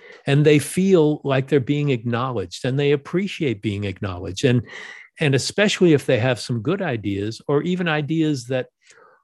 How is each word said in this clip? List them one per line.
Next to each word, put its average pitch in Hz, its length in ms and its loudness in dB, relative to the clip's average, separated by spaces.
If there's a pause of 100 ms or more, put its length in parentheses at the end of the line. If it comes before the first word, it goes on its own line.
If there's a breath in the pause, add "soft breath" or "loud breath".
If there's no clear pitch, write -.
(260 loud breath)
and 143 180 4
they 151 140 8
feel 160 640 2
like 135 260 -2
they're 147 120 4
being 147 300 0
acknowledged 117 760 -4
and 131 140 -2
they 143 140 2
appreciate 147 680 -4
being 101 240 -4
acknowledged. 92 600 -8
And, 123 180 4 (580 loud breath)
and 143 140 2
especially 185 580 2
if 139 140 4
they 127 120 2
have 123 220 0
some 117 220 -6
good 175 180 -2
ideas 107 640 -4
or 147 160 0
even 180 260 -2
ideas 151 580 -2
that 127 220 -4 (560 soft breath)